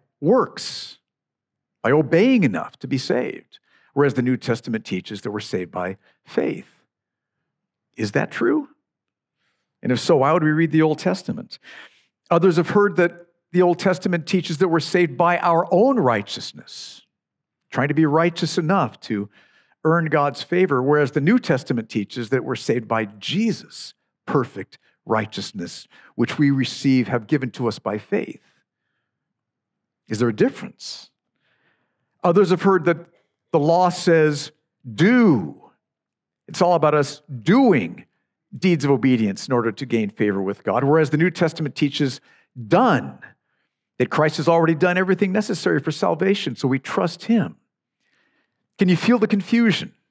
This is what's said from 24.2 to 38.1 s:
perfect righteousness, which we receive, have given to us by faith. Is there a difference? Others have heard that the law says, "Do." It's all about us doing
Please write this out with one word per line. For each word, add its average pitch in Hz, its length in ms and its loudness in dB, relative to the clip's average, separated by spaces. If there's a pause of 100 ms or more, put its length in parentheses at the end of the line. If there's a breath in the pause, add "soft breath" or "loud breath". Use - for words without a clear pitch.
perfect 120 520 -4 (280)
righteousness, 104 800 -6 (260 soft breath)
which - 240 -2
we 143 120 4
receive, 131 580 0
have 113 180 -4
given 131 240 -2
to 123 160 -6
us 104 120 -4
by 104 180 -6
faith. - 460 -8 (1600)
Is 110 120 -6
there 120 100 2
a 110 80 -2
difference? - 720 -6 (1120)
Others 180 280 4
have 185 120 2
heard 190 220 2
that 170 140 2 (540)
the 165 60 2
law 170 300 2
says, 160 640 2 (420)
"Do." 160 760 2 (760)
It's - 140 -12
all 180 140 4
about 151 200 2
us 143 280 -2 (200)
doing 170 640 2 (520)